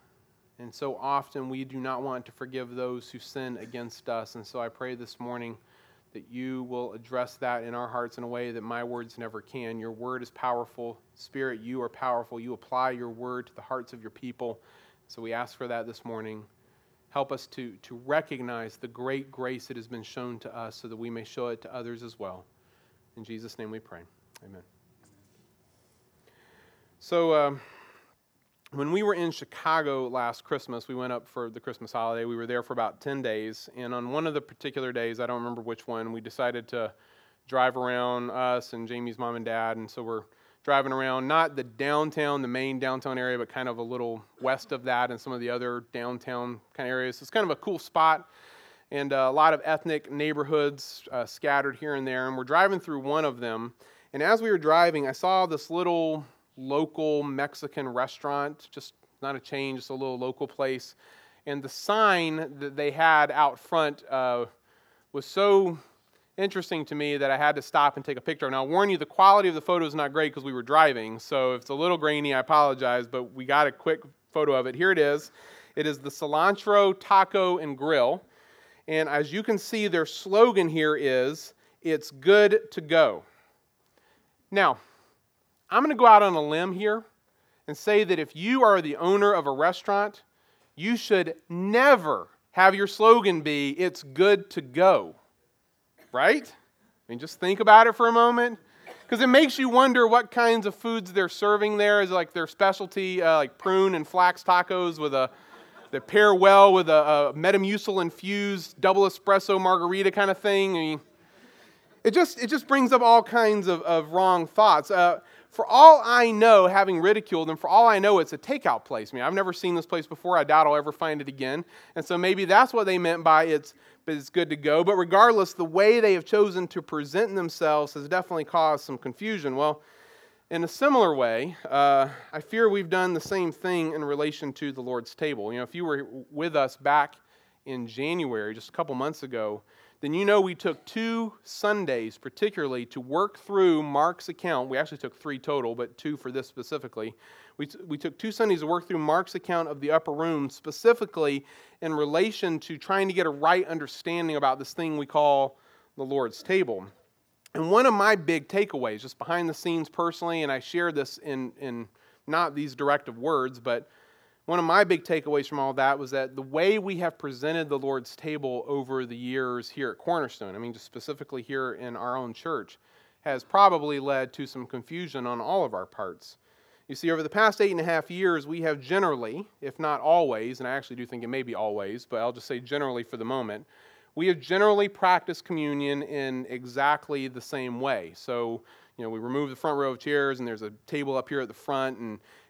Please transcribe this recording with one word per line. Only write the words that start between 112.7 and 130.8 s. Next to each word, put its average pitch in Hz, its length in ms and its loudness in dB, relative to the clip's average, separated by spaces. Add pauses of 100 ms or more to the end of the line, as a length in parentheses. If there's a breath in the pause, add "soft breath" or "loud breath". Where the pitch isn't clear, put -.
up 247 80 6
all 233 220 8
kinds 214 460 2
of, 170 140 0
of 160 280 0
wrong 180 380 4
thoughts. 190 420 6
Uh, 175 300 4 (300 loud breath)
for - 160 -2
all 285 380 12
I 233 280 4
know, 214 340 8
having 190 340 4
ridiculed 185 480 2
them, 160 80 -2
for - 140 -4
all 220 160 10
I 214 140 6
know, 202 180 6
it's 156 140 0
a 147 60 -8
takeout 175 460 -2
place. 110 280 -8
I 131 40 -8
mean, 123 80 -4
I've 131 80 0
never 190 200 -2
seen 175 240 -4
this 165 100 -4
place 160 200 -6
before. 175 300 -2
I 156 60 6
doubt 151 240 6
I'll 147 100 4
ever 147 160 -2
find 156 280 -4
it 139 80 -10
again. 135 360 -6 (300 loud breath)
And 165 100 -6
so 175 140 -4
maybe 190 260 0
that's 214 280 6
what 220 140 0
they 185 120 0
meant 170 260 -2
by 160 200 6
it's, 156 280 -2 (340 soft breath)
it's 147 220 -8
good 170 220 -2
to 151 60 -4
go. 151 280 2
But 196 120 2
regardless, 190 580 6
the 180 100 -4
way 196 340 4
they 214 140 4
have 170 120 0
chosen 190 440 2
to 170 140 -8
present 160 520 -4
themselves 156 600 -2
has 143 120 -12
definitely 175 380 -4
caused 156 400 0
some 131 140 -10
confusion. 147 580 -6
Well, 147 260 -2 (680 soft breath)
in 170 120 -4
a 170 60 -4
similar 240 460 2